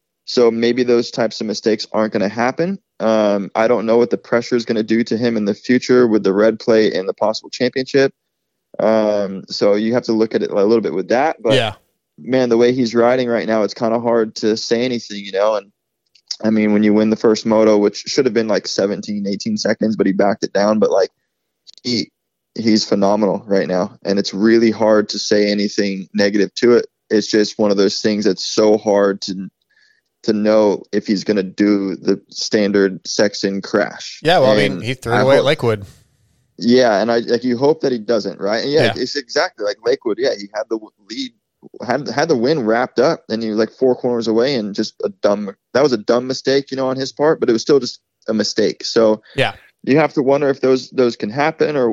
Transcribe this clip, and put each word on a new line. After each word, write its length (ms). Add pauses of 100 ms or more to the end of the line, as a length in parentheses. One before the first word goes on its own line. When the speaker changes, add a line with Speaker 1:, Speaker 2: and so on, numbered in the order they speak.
(260)
Speaker 1:
So 260
maybe 320
those 280
types 280
of 80
mistakes 460
aren't 200
gonna 160
happen. 500 (200)
Um, 560
I 140
don't 160
know 120
what 120
the 80
pressure 400
is 80
gonna 180
do 220
to 120
him 200
in 80
the 80
future 540
with 160
the 100
red 260
plate 340
and 140
the 60
possible 360
championship. 640 (640)
Um, 680
so 280
you 180
have 100
to 100
look 220
at 80
it 80
a 40
little 260
bit 120
with 160
that. 320
But 120
Speaker 2:
Yeah. 220 (440)
Speaker 1:
man, 300
the 80
way 160
he's 200
riding 360
right 180
now, 160
it's 100
kinda 260
hard 380
to 200
say 260
anything, 400
you 80
know. 240
And 160 (720)
I 60
mean, 240
when 100
you 100
win 160
the 60
first 300
moto, 320
which 220
should 260
have 80
been, 140
like, 200
seventeen, 580
eighteen 320
seconds, 380
but 100
he 80
backed 300
it 100
down. 240
But, 140
like, 180 (720)
he, 280 (440)
he's 300
phenomenal 600
right 200
now, 360
and 160
it's 140
really 380
hard 380
to 100
say 300
anything 640
negative 420
to 180
it. 140 (220)
It's 180
just 300
one 140
of 60
those 240
things 240
that's 200
so 320
hard 440
to, 280 (760)
to 100
know 580
if 160
he's 160
gonna 200
do 520
the 340
standard 800
Sexton 540
crash. 600
Speaker 2:
Yeah, 180
well, 120
I 60
mean, 160
Speaker 1:
And 100
Speaker 2:
he 100
threw 200
Speaker 1:
I 80
Speaker 2:
it 20
away 120
at 40
Speaker 1:
hope 60
Speaker 2:
Lakewood. 400 (720)
Speaker 1:
Yeah, 440
and 100
I, 80
like, 240
you 140
hope 240
that 100
he 80
doesn't, 400
right? 240
And 80
yeah, 240
Speaker 2:
Yeah. 60
Speaker 1:
it's 140
exactly 500
like 200
Lakewood. 340
Yeah, 160
he 180
had 160
the 80
w-, 140 (180)
lead, 220 (540)
had, 240
had 200
the 60
win 300
wrapped 340
up, 300
and 140
he 60
was, 100
like, 120
four 240
corners 320
away, 280
and 180
just 300
a 60
dumb, 460 (180)
that 100
was 100
a 40
dumb 300
mistake, 440
you 60
know, 100
on 100
his 140
part, 280
but 100
it 40
was 80
still 180
just 200 (280)
a 60
mistake. 500
So 380 (140)
Speaker 2:
Yeah. 180 (300)
Speaker 1:
you 140
have 160
to 100
wonder 260
if 120
those, 280
those 260
can 140
happen 480
or, 160